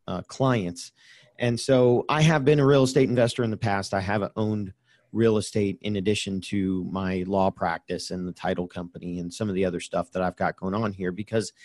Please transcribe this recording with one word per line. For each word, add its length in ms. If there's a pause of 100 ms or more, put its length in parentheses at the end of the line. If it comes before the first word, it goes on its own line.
uh, 160
clients. 680 (480)
And 200
so 480
I 140
have 240
been 140
a 60
real 180
estate 260
investor 340
in 60
the 80
past. 360
I 80
have 340
owned 380 (380)
real 260
estate 440
in 140
addition 460
to 500
my 340
law 240
practice 600
and 160
the 60
title 340
company 520
and 140
some 160
of 60
the 100
other 140
stuff 320
that 100
I've 160
got 200
going 180
on 180
here 180
because 400 (140)